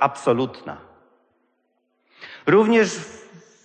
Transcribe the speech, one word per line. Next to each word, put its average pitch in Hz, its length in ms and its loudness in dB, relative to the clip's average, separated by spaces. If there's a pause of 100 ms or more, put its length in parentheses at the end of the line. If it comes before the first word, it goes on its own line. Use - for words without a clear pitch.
absolutna. 127 760 -4 (1700)
Również 214 440 4 (760)